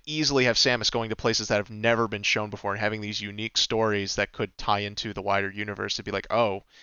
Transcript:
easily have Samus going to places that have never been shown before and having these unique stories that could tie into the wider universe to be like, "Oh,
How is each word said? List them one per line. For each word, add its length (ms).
easily 380
have 120
Samus 360
going 180
to 60
places 320
that 80
have 140
never 360
been 160
shown 280
before 220
and 80
having 200
these 200
unique 360
stories 600
that 140
could 260
tie 240
into 320
the 100
wider 280
universe 460
to 80
be 80
like, 180
"Oh, 320